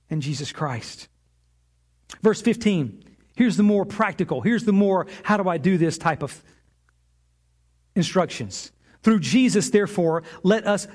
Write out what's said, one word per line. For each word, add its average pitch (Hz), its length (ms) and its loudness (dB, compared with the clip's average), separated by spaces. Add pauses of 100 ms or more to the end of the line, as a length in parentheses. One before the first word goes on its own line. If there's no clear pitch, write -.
and 160 120 -4
Jesus 135 320 -6
Christ. - 560 -10 (1120)
Verse 214 200 2
fifteen, 190 600 -2 (320)
here's 240 200 2
the 208 80 2
more 208 220 2
practical, 175 560 -4
here's 214 240 0
the 208 80 2
more, 196 340 2 (160)
"How 208 140 2
do 190 100 -2
I 170 100 0
do 180 200 2
this?" 160 200 0
type 156 260 -2
of - 200 -10 (1500)
instructions. 160 800 -2 (280)
"Through 220 200 4
Jesus, 196 480 2
therefore, 170 540 0 (200)
let 214 240 2
us 202 280 0